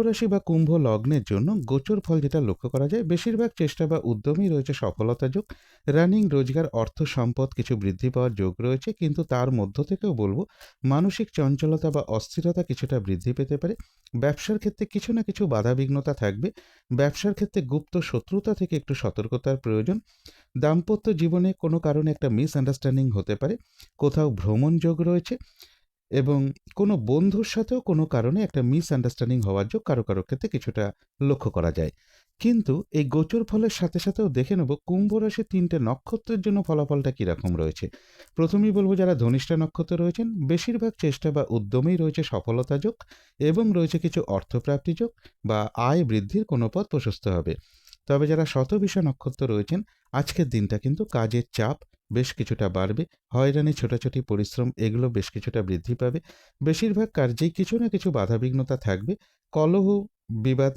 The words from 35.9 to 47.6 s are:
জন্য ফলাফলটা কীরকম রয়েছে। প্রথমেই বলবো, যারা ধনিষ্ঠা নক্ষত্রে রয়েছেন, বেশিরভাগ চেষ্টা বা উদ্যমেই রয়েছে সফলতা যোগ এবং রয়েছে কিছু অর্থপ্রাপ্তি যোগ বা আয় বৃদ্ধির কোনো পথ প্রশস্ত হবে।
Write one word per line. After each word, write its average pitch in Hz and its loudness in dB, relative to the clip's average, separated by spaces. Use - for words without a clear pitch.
জন্য 202 2
ফলাফলটা 143 0
কীরকম 90 -2
রয়েছে। 80 -2
প্রথমেই 202 2
বলবো, 196 2
যারা 180 4
ধনিষ্ঠা 127 2
নক্ষত্রে 160 -2
রয়েছেন, 175 -2
বেশিরভাগ 220 0
চেষ্টা 151 -2
বা 143 0
উদ্যমেই 127 0
রয়েছে 160 0
সফলতা 123 -2
যোগ 208 -2
এবং 165 2
রয়েছে 170 2
কিছু 165 0
অর্থপ্রাপ্তি 127 -2
যোগ 233 -2
বা 107 2
আয় 135 2
বৃদ্ধির 110 0
কোনো 120 0
পথ 202 -2
প্রশস্ত - -4
হবে। 85 0